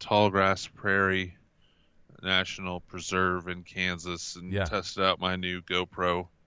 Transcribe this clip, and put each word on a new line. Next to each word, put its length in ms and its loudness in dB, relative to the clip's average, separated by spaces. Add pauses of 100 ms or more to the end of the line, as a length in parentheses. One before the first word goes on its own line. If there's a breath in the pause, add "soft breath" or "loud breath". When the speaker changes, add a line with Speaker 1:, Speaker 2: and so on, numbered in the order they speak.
Speaker 1:
Tallgrass 720 4
Prairie 640 0 (840)
National 600 -2
Preserve 680 0
in 160 -8
Kansas 720 -6
and 180 -10
Speaker 2:
Yeah. 120 0
Speaker 1:
tested 400 -2
out 160 2
my 160 0
new 260 -4
GoPro. 640 -2 (200)